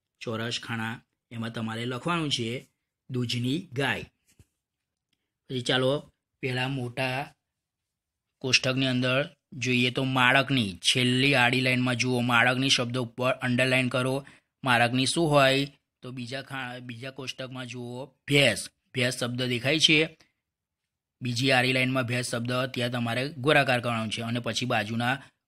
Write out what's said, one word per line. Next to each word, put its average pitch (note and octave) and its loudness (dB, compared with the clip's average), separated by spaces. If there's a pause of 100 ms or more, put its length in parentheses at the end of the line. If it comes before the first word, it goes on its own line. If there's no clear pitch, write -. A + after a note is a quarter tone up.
(200)
ચોરસ A#2 -6
ખાના, A2+ -8 (300)
એમાં A2+ -8
તમારે A2+ -6
લખવાનું D3 -4
છે A#2+ -6 (420)
દૂધની B2 -4
ગાય. A#2+ -2 (1500)
પછી C3 -4
ચાલો C3 0 (280)
પહેલા B2+ -4
મોટા C3 -6 (1040)
કોષ્ટકની C3 0
અંદર C3 -2 (160)
જોઈએ B2 0
તો C3+ -2
માળકની B2+ 4
છેલ્લી B2+ 2
આડી B2 4
લાઇનમાં B2+ 2
જુઓ, B2 0
માળકની B2 4
શબ્દ B2+ 0
ઉપર B2 -2
અંડરલાઇન B2+ 0
કરો. C3 -2 (380)
માળકની B2 4
શું E3 0
હોય? C#3 4 (360)
તો B2+ -12
બીજા C3 -10
ખા-, B2+ -10
બીજા B2 -12
કોષ્ટકમાં B2+ -10
જુઓ B2 -10 (220)
ભેંસ. C#3 4 (240)
ભેંસ B2+ -2
શબ્દ B2 -4
દેખાય B2+ 0
છે. D#3 4 (1040)
બીજી B2+ 0
આડી B2+ 4
લાઇનમાં C3 0
ભેંસ B2 -4
શબ્દ, A#2+ -4 (220)
ત્યાં A#2+ -2
તમારે A#2+ -2
ગોળાકાર C#3 4
કરવાનો A2+ -2
છે A#2 -6
અને A#2 -2
પછી A#2+ -4
બાજુના A#2+ 0 (260)